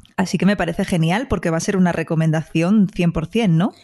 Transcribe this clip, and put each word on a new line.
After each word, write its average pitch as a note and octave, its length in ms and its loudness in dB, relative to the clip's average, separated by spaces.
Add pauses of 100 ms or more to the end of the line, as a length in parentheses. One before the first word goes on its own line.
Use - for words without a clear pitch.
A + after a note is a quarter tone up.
(180)
Así F#3 200 -2
que F3 80 0
me G3+ 120 2
parece F3 280 -2
genial F3+ 420 0
porque G3+ 220 -2
va E3 80 0
a E3 40 -2
ser G3 160 -2
una F3+ 160 2
recomendación D#3+ 1000 0
cien E3+ 180 0
por E3 160 -4
cien, G3+ 300 2
¿no? F#3 160 0 (100)